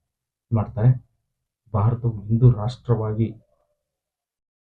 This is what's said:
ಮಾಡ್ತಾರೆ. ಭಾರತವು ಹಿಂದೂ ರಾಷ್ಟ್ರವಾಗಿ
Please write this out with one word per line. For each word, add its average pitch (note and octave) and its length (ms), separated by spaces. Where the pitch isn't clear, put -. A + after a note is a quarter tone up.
ಮಾಡ್ತಾರೆ. A2 380
ಭಾರತವು A2 480
ಹಿಂದೂ A2+ 300
ರಾಷ್ಟ್ರವಾಗಿ A2 760